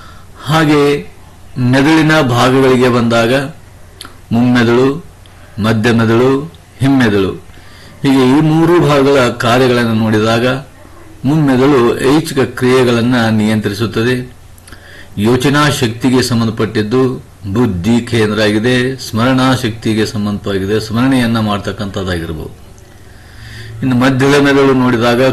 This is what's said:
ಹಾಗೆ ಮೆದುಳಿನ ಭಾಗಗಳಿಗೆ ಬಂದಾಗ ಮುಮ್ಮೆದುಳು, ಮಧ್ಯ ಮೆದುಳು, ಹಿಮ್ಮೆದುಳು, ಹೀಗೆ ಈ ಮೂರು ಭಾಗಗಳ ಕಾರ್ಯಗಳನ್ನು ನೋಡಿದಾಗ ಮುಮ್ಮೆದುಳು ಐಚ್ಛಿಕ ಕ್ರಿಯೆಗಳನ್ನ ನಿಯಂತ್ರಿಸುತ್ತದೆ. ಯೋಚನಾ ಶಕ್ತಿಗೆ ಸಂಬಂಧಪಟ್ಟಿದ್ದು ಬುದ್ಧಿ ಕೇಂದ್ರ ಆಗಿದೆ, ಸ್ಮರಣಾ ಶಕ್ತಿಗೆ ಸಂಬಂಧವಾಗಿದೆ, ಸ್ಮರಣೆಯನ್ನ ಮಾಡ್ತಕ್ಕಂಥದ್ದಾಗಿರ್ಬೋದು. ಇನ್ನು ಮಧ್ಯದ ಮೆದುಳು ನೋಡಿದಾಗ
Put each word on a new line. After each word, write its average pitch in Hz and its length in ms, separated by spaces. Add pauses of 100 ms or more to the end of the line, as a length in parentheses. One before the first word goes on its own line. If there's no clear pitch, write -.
(440)
ಹಾಗೆ 147 380 (760)
ಮೆದುಳಿನ 147 640
ಭಾಗಗಳಿಗೆ 127 680
ಬಂದಾಗ 117 440 (960)
ಮುಮ್ಮೆದುಳು, 123 580 (680)
ಮಧ್ಯ 110 320
ಮೆದುಳು, 117 380 (500)
ಹಿಮ್ಮೆದುಳು, 117 520 (680)
ಹೀಗೆ 135 300
ಈ 135 140
ಮೂರು 160 380
ಭಾಗಗಳ 139 380 (120)
ಕಾರ್ಯಗಳನ್ನು 120 640
ನೋಡಿದಾಗ 110 520 (800)
ಮುಮ್ಮೆದುಳು 139 540 (280)
ಐಚ್ಛಿಕ 151 320
ಕ್ರಿಯೆಗಳನ್ನ 123 760 (140)
ನಿಯಂತ್ರಿಸುತ್ತದೆ. 110 840 (1000)
ಯೋಚನಾ 131 520
ಶಕ್ತಿಗೆ 123 520
ಸಂಬಂಧಪಟ್ಟಿದ್ದು 110 800 (520)
ಬುದ್ಧಿ 110 480
ಕೇಂದ್ರ 110 400
ಆಗಿದೆ, 107 340 (220)
ಸ್ಮರಣಾ 131 580
ಶಕ್ತಿಗೆ 110 500
ಸಂಬಂಧವಾಗಿದೆ, 101 760
ಸ್ಮರಣೆಯನ್ನ 117 600
ಮಾಡ್ತಕ್ಕಂಥದ್ದಾಗಿರ್ಬೋದು. 95 1160 (1300)
ಇನ್ನು 131 140
ಮಧ್ಯದ 135 460
ಮೆದುಳು 139 320
ನೋಡಿದಾಗ 123 600